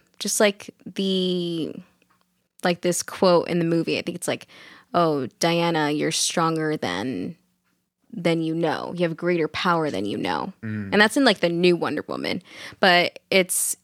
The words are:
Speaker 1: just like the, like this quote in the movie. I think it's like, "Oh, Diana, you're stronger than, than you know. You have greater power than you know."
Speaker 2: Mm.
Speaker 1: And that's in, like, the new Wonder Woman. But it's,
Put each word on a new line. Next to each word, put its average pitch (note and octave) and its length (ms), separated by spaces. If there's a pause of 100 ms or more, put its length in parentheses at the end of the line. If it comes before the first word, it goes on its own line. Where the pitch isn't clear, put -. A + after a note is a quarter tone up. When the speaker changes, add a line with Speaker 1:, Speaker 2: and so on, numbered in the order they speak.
(180)
Speaker 1:
just - 220
like G#3 300 (160)
the, F3+ 880 (920)
like F3 160
this F3 220
quote - 460
in F3 100
the E3+ 80
movie. D#3+ 320
I - 40
think E3+ 140
it's - 120
like, B2+ 180 (480)
"Oh, D#3 320 (140)
Diana, E3+ 500
you're D3 200
stronger D#3+ 680
than, G2+ 600 (760)
than E3 300
you D#3+ 120
know. C#3 420
You F3 100
have E3 100
greater F3 300
power E3 460
than F#2+ 140
you - 120
know." F2+ 340 (120)
Speaker 2:
Mm. G#2+ 280
Speaker 1:
And G3+ 80
that's G#3+ 160
in, C#4+ 80
like, A3+ 140
the F3 100
new F3 280
Wonder D3+ 320
Woman. C#2 340 (380)
But F3 400 (100)
it's, - 540